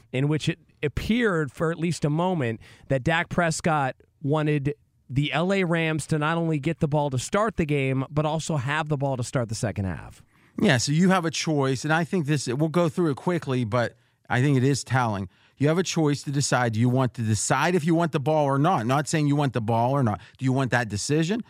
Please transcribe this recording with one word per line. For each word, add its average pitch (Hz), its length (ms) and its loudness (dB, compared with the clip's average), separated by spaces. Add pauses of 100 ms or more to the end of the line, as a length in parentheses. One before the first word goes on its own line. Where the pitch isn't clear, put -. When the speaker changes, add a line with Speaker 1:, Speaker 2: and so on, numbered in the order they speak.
(100)
Speaker 1:
in 131 160 0
which 151 220 0
it 170 100 -2 (240)
appeared 180 720 0
for 165 180 -2
at 170 80 -6
least 160 260 -2
a 151 60 2
moment 156 480 0 (300)
that 135 160 0
Dak 165 240 0
Prescott 156 680 0 (260)
wanted 147 540 0 (340)
the 139 240 0
L 170 200 2
A 196 100 2
Rams 160 460 0
to 160 100 0
not 160 200 0
only 160 200 0
get 156 220 -2
the 160 80 0
ball 147 220 0
to 131 80 -2
start 208 380 -2
the 170 100 0
game, 135 440 0
but 151 160 0
also 156 300 -2
have 147 320 -2
the 151 80 0
ball 135 200 -2
to 123 60 -6
start 117 260 -4
the 110 60 -6
second 101 300 -4
half. 65 400 -8 (360)
Speaker 2:
Yeah, 180 160 4
so 143 160 0
you 180 180 4
have 185 140 2
a 165 80 -2
choice, 135 500 0
and 151 100 0
I 165 120 2
think 170 220 -2
this, 147 200 -2
we'll 143 220 0
go 175 200 2
through 170 220 0
it 127 60 -2
quickly, 139 480 -2
but 117 320 -2 (340)
I 123 100 2
think 143 160 4
it 123 60 4
is 139 220 0
telling. 107 440 0 (300)
You 135 80 0
have 160 120 2
a 190 40 0
choice 147 400 0
to 147 80 -8
decide. 127 440 0
Do 110 60 0
you 123 80 4
want 127 260 2
to 120 80 -8
decide 135 520 0
if 151 100 0
you 170 120 2
want 170 160 0
the 156 80 0
ball 151 240 2
or 139 120 2
not? 143 300 2
Not 139 220 2
saying 151 180 0
you 143 80 2
want 143 180 2
the 123 80 -2
ball 117 300 0
or 139 140 2
not. 98 160 0 (180)
Do 127 60 -8
you 131 80 2
want 131 180 0
that 123 180 0
decision, 160 600 -2